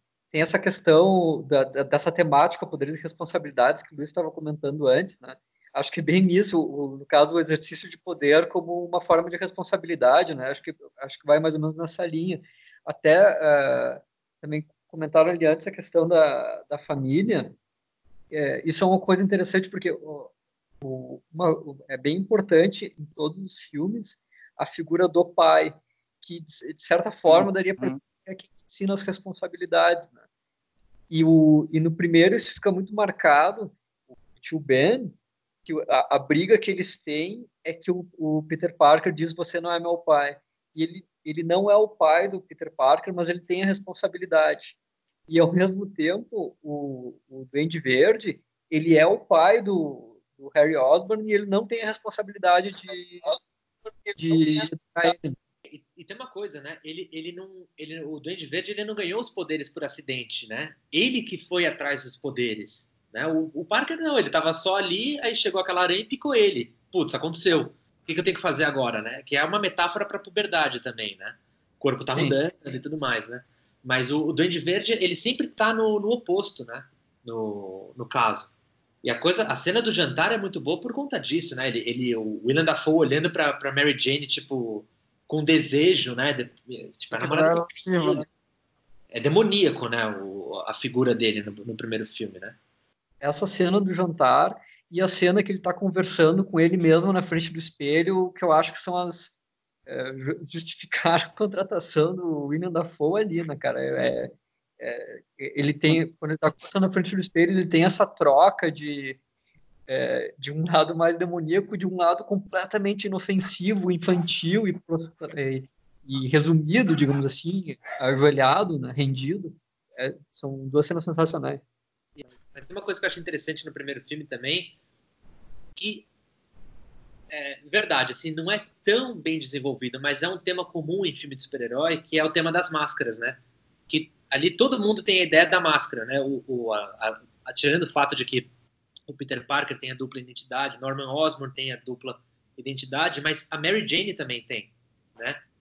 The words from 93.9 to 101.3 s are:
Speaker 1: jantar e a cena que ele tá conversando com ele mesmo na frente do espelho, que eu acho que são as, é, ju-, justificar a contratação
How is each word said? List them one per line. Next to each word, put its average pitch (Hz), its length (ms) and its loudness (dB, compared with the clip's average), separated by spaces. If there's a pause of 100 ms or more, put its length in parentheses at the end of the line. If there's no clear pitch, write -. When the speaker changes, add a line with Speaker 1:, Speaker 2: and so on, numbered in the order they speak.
Speaker 1:
jantar 165 640 2 (320)
e 170 100 -2
a 185 60 2
cena 185 340 2
que 202 100 -2
ele 185 80 -4
tá 180 140 -2
conversando 185 720 2
com 165 160 -2
ele 170 160 6
mesmo 170 380 4
na 185 80 2
frente 165 300 -4
do 165 80 -10
espelho, 170 720 0
que - 100 -8
eu 170 80 2
acho 160 220 4
que - 60 -10
são 180 180 -6
as, 175 320 -6 (560)
é, 131 300 -8
ju-, 135 320 -6
justificar - 800 -2
a - 40 -18
contratação 185 840 -2